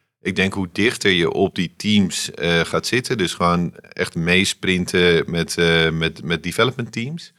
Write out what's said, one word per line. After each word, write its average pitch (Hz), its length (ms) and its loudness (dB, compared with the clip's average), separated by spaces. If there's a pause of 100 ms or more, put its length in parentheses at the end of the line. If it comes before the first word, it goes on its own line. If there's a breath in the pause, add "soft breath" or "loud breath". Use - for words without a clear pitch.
(220)
Ik 95 140 -4
denk 95 180 0
hoe 95 180 -4
dichter 101 400 2
je 85 200 2
op 92 240 0
die 87 220 -4
teams, 101 540 0
eh, 85 280 0
gaat 82 280 -2
zitten, 127 300 -2
dus 87 160 -2
gewoon 87 420 0
echt - 400 -6
meesprinten 90 1120 2
met, 82 300 -4
eh, 82 320 4
met, 80 340 -4
met 80 200 -4
development 117 480 -2
teams. 135 460 -10